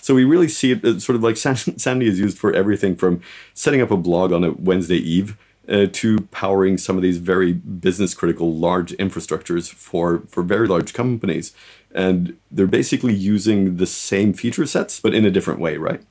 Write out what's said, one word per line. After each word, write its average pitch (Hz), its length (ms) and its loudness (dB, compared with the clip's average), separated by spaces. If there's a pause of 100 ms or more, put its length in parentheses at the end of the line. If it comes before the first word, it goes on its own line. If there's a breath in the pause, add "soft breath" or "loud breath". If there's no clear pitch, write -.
So 135 140 2
we 127 100 6
really 160 240 4
see 127 240 0
it 113 120 -2
as 113 200 2
sort 127 100 0
of, 113 80 0
like, 113 140 2
San-, 135 200 0
<laughs> - 220 -6
Sandy 127 300 0
is 92 100 0
used 101 200 0
for 107 140 0
everything 98 440 0
from 90 240 0 (340 loud breath)
setting 139 280 0
up 113 100 0
a 101 40 2
blog 87 360 2
on 87 100 2
a 82 100 0
Wednesday 90 440 0
eve, 95 400 -2 (320 soft breath)
uh, 101 240 4
to 110 280 0 (120)
powering 95 460 2
some 95 180 -2
of 92 60 0
these 92 160 2
very 90 340 0
business-critical 87 1000 -2
large 85 440 0
infrastructures 87 760 -6
for, 85 560 -2
for - 160 -6
very 101 240 2
large 90 280 0
companies. 113 580 -4 (420 loud breath)
And 92 420 0 (140)
they're 98 160 2
basically 113 480 0
using 98 640 0
the 90 100 0
same 101 460 -2
feature 120 340 -4
sets, - 320 -4
but - 160 0
in 110 100 4
a 101 60 4
different 90 300 -2
way, 78 160 -2
right? - 340 -6